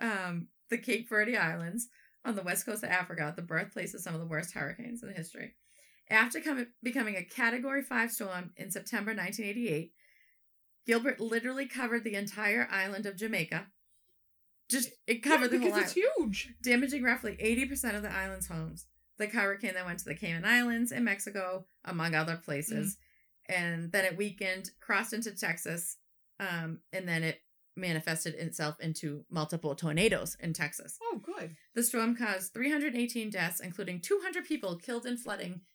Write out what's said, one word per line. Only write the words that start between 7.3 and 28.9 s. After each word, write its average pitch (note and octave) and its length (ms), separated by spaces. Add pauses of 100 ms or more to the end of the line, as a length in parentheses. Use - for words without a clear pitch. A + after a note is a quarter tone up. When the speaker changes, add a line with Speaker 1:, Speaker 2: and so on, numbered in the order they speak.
Speaker 1:
five A#3+ 280
storm F3+ 460
in G3 160
September G#3 420
nineteen G3+ 320
eighty-eight, G3+ 460 (920)
Gilbert A#3 360
literally A#3+ 460
covered A#3+ 360
the G#3 140
entire G#3 560
island G3 340
of G3 100
Jamaica. F#3+ 520 (1000)
Just, A#3+ 220 (160)
it A#3 160
covered C4+ 300
Speaker 2:
Yeah, - 60
Speaker 1:
the B3 60
whole G4 120
Speaker 2:
because C#4+ 200
it's G4 100 (120)
Speaker 1:
island, A3+ 160
Speaker 2:
huge. - 260
Speaker 1:
damaging B3 440
roughly A#3 340
eighty A#3+ 280
percent B3 300
of G#3 60
the G#3 100
island's F#3+ 360
homes. D#3+ 380 (320)
The G#3+ 100
hurricane G3+ 460
then F#3 120
went F3 140
to - 60
the E3 100
Cayman E3+ 280
Islands A#3 460
in B3 140
Mexico, G3 640 (180)
among E3 320
other E3 200
places. F#3 600 (520)
Speaker 2:
Mm. - 80
Speaker 1:
And E3+ 360
then G3 120
it F3 140
weakened, F#3+ 520 (100)
crossed A3 320
into A3 180
Texas, E3+ 680 (420)
um, E3 400 (120)
and F#3 140
then E3 160
it D#3+ 200 (340)
manifested E3 580
itself D#3+ 460
into D3+ 500